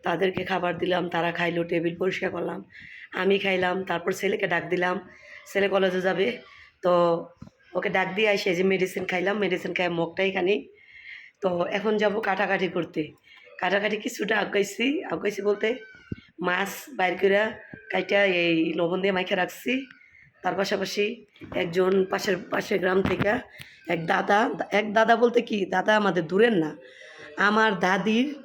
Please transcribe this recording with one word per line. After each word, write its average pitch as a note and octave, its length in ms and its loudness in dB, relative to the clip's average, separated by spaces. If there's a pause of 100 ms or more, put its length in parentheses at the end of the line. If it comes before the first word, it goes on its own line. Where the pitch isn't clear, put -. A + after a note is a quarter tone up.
তাদেরকে F3+ 400 0
খাবার F3 340 0
দিলাম, E3+ 300 0
তারা E3+ 240 0
খাইলো, E3+ 320 0
টেবিল E3+ 340 0
পরিষ্কার F#3 320 -2
করলাম, F3 300 -6 (520)
আমি F#3+ 260 2
খাইলাম, F#3 460 0
তারপর F3 280 -2
ছেলেকে G3 340 -2
ডাক E3+ 260 0
দিলাম, F3+ 240 0 (540)
ছেলে G3 180 2
কলেজে F#3+ 320 2
যাবে। F#3 260 0 (560)
তো F3+ 100 4 (840)
ওকে F3+ 160 -2
ডাক F3+ 240 0
দিয়ে G#3+ 180 2
এসে G3+ 220 0
যে F3+ 100 0
মেডিসিন F#3 460 0
খাইলাম, F#3 280 0
মেডিসিন F3+ 360 -2
খাই F3+ 140 0 (100)
মুখটাই E3 380 0
খানি। F#3+ 200 2 (840)
তো F#3 100 0 (280)
এখন G#3+ 140 0 (100)
যাব G3+ 180 2
কাটাকাটি F#3+ 560 0
করতে। E3 260 -4 (560)
কাটাকাটি G3+ 380 0
কিছুটা G#3 460 -4
আগাইছি, G3 440 0 (260)
আগাইছি G3+ 300 -4
বলতে G3+ 260 0 (760)
মাছ F#3 240 0 (260)
বাইর F#3 240 2
কইরা G3 240 4 (460)
কাইটা G3 300 2 (200)
এই E3+ 140 4 (200)
লবণ F3 260 0
দিয়ে G3 160 2
মাইখা F#3+ 200 -2
রাখছি। F3+ 360 -2 (680)
তার F3+ 160 -2
পাশাপাশি G3 480 -2 (500)
একজন F#3 380 2 (180)
পাশের, G3 260 0 (140)
পাশের G3 320 -2
গ্রাম F#3 200 2
থেকে G3 300 0 (600)
এক E3+ 120 -2
দাদা, G3 320 2 (320)
এক G#3 220 0
দাদা A3 240 4
বলতে A#3+ 260 4
কি A3+ 160 -4 (160)
দাদা F#3 220 2
আমাদের F#3+ 340 2
দূরের A3 320 4
না, D3+ 80 -2 (760)
আমার A3 220 4 (140)
দাদির G3+ 420 2 (180)